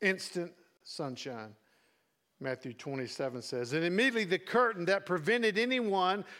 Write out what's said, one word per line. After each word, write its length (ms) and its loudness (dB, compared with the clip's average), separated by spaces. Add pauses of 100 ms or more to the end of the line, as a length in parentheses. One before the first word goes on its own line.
Instant 540 0 (300)
sunshine. 720 -8 (880)
Matthew 300 -4
twenty-seven 680 -4
says, 320 -4
"And 120 2
immediately 400 2
the 140 2
curtain 480 2
that 200 2
prevented 520 2
anyone 680 2 (160)